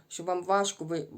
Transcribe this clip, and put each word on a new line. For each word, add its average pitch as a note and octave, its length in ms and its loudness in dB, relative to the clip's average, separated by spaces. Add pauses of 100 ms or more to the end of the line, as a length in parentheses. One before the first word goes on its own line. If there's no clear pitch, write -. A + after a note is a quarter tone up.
що - 160 -10
вам F3+ 180 0
важко, G3 420 2
ви, D#3+ 220 -2 (120)